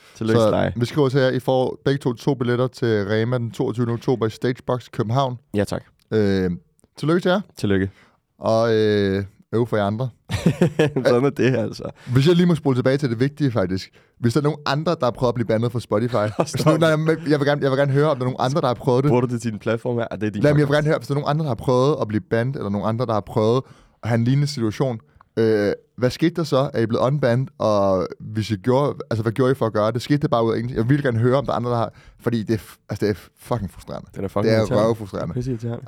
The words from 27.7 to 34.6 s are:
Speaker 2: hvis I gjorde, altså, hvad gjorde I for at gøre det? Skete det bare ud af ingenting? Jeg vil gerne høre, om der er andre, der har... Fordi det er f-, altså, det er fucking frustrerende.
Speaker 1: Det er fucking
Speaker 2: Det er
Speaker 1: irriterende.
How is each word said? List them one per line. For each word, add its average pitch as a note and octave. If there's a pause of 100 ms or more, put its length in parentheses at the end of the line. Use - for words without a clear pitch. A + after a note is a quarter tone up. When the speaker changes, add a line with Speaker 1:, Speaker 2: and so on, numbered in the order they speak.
Speaker 2:
hvis G#2+
I A2
gjorde, B2 (160)
altså, A2
hvad A2
gjorde B2+
I -
for A#2+
at A2
gøre G#2+
det? A#2+
Skete D3
det C#3+
bare A#2
ud A2+
af G#2+
ingenting? A#2+
Jeg A#2
vil C#3+
gerne A#2+
høre, B2
om C3+
der -
er -
andre, A#2+
der A#2+
har... A2+ (280)
Fordi A#2
det A2+
er G#2
f-, -
altså, G#2+
det G2+
er - (200)
fucking G2+
frustrerende. -
Speaker 1:
Det G2
er F#2+
fucking G#2
Speaker 2:
Det A2
er A2
Speaker 1:
irriterende. A2